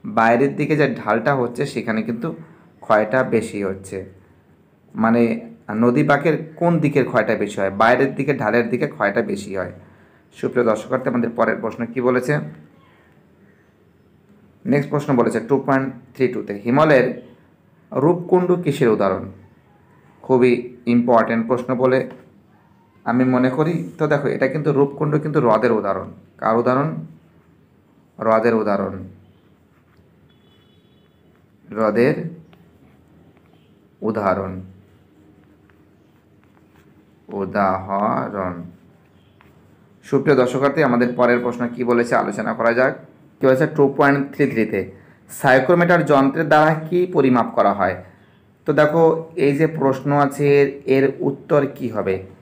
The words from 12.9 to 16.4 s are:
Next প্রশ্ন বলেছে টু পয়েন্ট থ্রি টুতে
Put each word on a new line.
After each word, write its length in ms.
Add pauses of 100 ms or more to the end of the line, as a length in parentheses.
Next 280
প্রশ্ন 160 (100)
বলেছে 200 (100)
টু 60 (100)
পয়েন্ট 220 (260)
থ্রি 200
টুতে 200 (120)